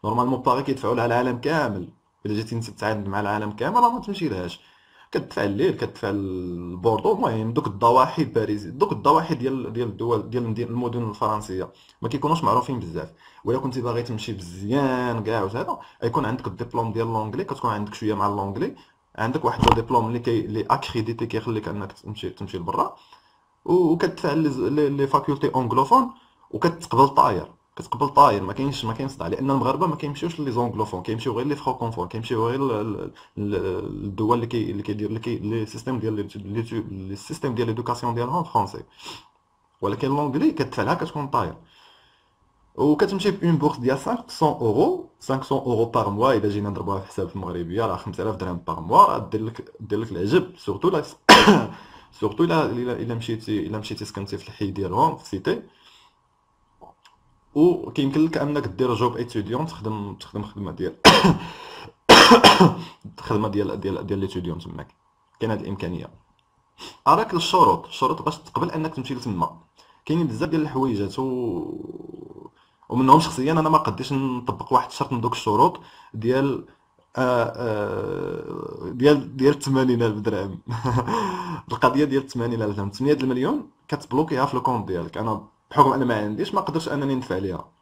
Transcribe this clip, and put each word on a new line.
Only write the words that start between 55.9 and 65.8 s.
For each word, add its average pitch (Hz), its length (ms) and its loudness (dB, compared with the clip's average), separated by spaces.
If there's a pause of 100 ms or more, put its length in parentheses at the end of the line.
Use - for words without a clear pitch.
وكيمكن 151 720 4
لك 160 120 0
انك 143 300 0
دير 117 260 0
جوب 110 240 0
ايتيديون، 117 480 -4
تخدم، 104 500 -6
تخدم - 280 -10
خدمه 101 280 -8
ديال - 320 -6
<coughs> - 320 6 (1800)
خدمه 107 280 0
ديال، 101 320 -2
ديال، 95 280 -4
ديال 98 120 -2
ليتيديون 87 400 -6
تماك. 82 280 -14 (520)
كاين 113 120 0
هاد 104 100 -2
الامكانيه. 87 480 -6 (960)